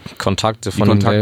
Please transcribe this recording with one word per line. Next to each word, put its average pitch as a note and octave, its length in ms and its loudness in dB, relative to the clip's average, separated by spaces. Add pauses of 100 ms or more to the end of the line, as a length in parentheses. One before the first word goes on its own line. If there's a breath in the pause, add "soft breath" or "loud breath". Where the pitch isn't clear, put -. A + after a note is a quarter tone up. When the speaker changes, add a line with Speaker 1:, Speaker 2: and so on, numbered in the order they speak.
(200 loud breath)
Speaker 1:
Kontakte G#2 520 -2
Speaker 2:
die - 80 -10
Speaker 1:
von G#2 100 2
dem A2 40 4
Speaker 2:
Kontakte G#2 300 2